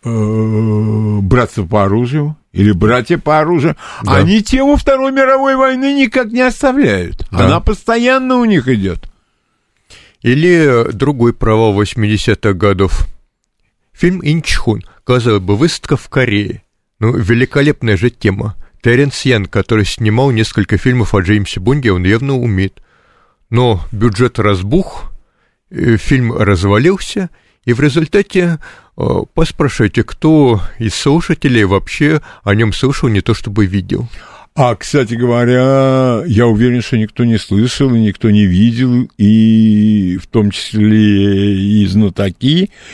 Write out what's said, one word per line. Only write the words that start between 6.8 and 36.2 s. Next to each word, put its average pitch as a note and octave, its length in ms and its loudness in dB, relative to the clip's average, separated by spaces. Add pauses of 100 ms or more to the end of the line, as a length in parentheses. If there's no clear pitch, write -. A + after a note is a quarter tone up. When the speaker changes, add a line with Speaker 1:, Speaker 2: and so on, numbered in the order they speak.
Speaker 2:
Да. - 160 0
Speaker 1:
Она D#3+ 140 2
постоянно B3 800 0
у A#3+ 80 2
них D#3+ 220 2
идет. F#2+ 400 -2 (1160)
Speaker 2:
Или, C#3+ 640 2
э, - 40 -4
другой A#2 420 0
провал A2 400 0
восьмидесятых G#2 840 -2
годов. G2 500 0 (840)
Фильм F3+ 300 0
«Инчхон». D3 580 -2 (220)
Казалось A#2 400 0
бы, G2+ 140 0
выставка D3+ 380 -2
в - 140 -12
Корее. G#2 540 -2 (360)
Ну, A#2 160 0
великолепная A#2+ 840 0
же A#2 120 0
тема. G#2 460 -4 (260)
Теренс C3+ 440 0
Ян, A2+ 200 0
который G#2 400 -2
снимал A#2 460 0
несколько G#2+ 460 -2
фильмов B2 360 0
о G2+ 60 2
Джеймсе G2 400 0
Бонде, A#2+ 320 0
он F2+ 120 -2
явно A#2+ 320 0
умеет. G2 460 -2 (680)
Но A2+ 420 0
бюджет A2+ 480 0
разбух, G#2 720 -2 (580)
э, A#2 280 0
фильм B2+ 360 0
развалился, G#2 960 0 (360)
и A#2+ 80 0
в A#2+ 80 -2
результате, E3+ 800 -2 (380)
э, - 220 -2 (140)
поспрашивайте, B2 720 0
кто C#3+ 580 2 (180)
из A2 160 -4
слушателей C#3 680 0
вообще D3 560 -2 (220)
о G#2 120 0
нем G#2+ 180 0
слышал, C3+ 360 -2
не G2+ 120 0
то A2 140 0
чтобы G#2 320 -2
видел. G2 400 -4 (480)
Speaker 1:
А, B2 200 0
кстати B2 400 -2
говоря, B2+ 1120 2